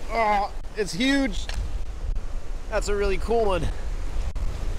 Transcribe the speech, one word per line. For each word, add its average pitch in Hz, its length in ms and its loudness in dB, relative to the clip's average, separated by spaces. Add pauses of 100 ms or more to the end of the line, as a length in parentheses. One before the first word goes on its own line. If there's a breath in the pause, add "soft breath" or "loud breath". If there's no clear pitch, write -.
(120)
Oh, 208 400 2 (260)
it's 196 160 -2
huge. 269 520 2 (1200)
That's 214 200 0
a 208 60 2
really 202 220 2
cool 226 280 2
one. 180 200 2 (1120)